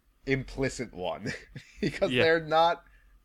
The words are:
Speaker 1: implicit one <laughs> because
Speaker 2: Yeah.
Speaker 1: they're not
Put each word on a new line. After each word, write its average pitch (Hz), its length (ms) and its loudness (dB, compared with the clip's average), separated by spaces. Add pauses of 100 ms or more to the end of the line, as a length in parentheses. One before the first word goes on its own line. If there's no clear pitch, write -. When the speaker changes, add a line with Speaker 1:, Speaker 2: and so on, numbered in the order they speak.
(240)
Speaker 1:
implicit 131 720 -4
one 87 360 -6 (260)
<laughs> - 260 -20
because - 280 -2
Speaker 2:
Yeah. 123 120 4
Speaker 1:
they're 165 220 4
not 165 400 2 (400)